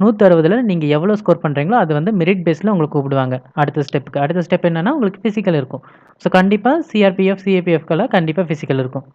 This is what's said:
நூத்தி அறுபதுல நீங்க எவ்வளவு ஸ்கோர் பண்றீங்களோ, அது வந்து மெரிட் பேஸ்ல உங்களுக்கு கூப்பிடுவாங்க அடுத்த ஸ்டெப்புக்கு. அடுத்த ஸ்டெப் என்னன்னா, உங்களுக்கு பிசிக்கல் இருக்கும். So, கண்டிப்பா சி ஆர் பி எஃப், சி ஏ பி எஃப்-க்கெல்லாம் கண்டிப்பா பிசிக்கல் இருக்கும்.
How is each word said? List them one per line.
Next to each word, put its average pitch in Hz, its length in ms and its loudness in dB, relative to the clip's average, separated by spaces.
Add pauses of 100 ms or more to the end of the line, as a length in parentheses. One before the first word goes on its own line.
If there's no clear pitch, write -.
நூத்தி 214 180 2
அறுபதுல 180 400 4
நீங்க 175 240 0
எவ்வளவு 170 320 0
ஸ்கோர் 175 240 0
பண்றீங்களோ, 147 300 -2
அது 180 220 2
வந்து 165 180 0
மெரிட் 175 420 0
பேஸ்ல 196 140 -4
உங்களுக்கு 156 300 0
கூப்பிடுவாங்க 131 440 -2 (100)
அடுத்த 147 300 -2
ஸ்டெப்புக்கு. 143 360 -6
அடுத்த 160 220 -2
ஸ்டெப் 175 240 -2
என்னன்னா, 165 240 0
உங்களுக்கு 233 400 -2
பிசிக்கல் 196 260 -2
இருக்கும். 139 280 -6 (340)
So, - 160 -4
கண்டிப்பா 208 480 2
சி 214 240 0
ஆர் 190 100 2
பி 190 100 0
எஃப், 196 140 0
சி 196 140 -2
ஏ 180 100 0
பி 175 120 0
எஃப்-க்கெல்லாம் 165 340 -2
கண்டிப்பா 165 340 0
பிசிக்கல் 147 360 -4
இருக்கும். 131 260 -6 (100)